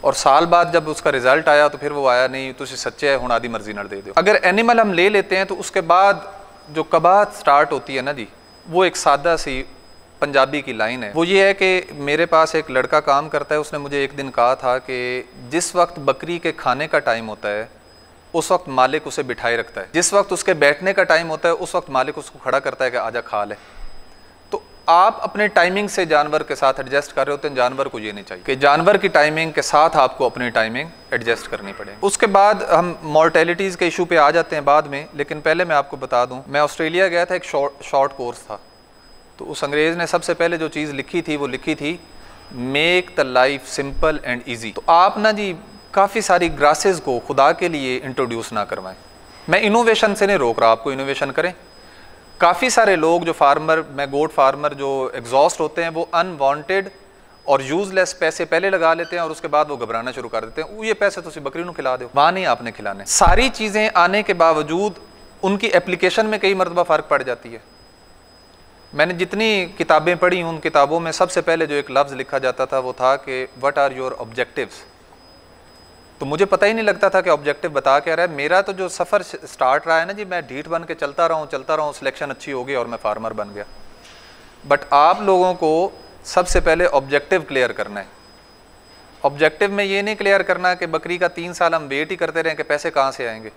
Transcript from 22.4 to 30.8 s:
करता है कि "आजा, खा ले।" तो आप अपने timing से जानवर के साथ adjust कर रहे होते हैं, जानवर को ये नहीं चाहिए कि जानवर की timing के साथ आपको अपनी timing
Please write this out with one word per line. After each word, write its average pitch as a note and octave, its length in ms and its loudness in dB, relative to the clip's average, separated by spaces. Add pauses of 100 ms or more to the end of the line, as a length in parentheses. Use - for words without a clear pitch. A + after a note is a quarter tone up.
करता C3+ 260 -2
है B2 60 0
कि B2 60 -6
"आजा, A2+ 240 -4
खा G#2 240 -4
ले।" G#2 100 -8 (1000)
तो - 100 -6 (260)
आप F#3+ 340 4
अपने G3+ 260 -2
timing G3 400 2
से F#3 180 -2
जानवर D3+ 360 2
के C#3+ 140 -6
साथ C3+ 240 2
adjust C#3 320 -4
कर C3+ 140 0
रहे C#3+ 60 -4
होते C#3+ 160 -6
हैं, C#3 60 -6
जानवर C3 340 0
को A#2+ 100 -8
ये G#2+ 140 -8
नहीं G2+ 120 -12
चाहिए F2+ 200 -14
कि C#3 120 0
जानवर D#3 400 6
की F#3+ 120 0
timing D#3 440 2
के D3 100 -2
साथ D#3 280 4
आपको C#3+ 360 2
अपनी B2 240 -4
timing A#2+ 400 -2 (220)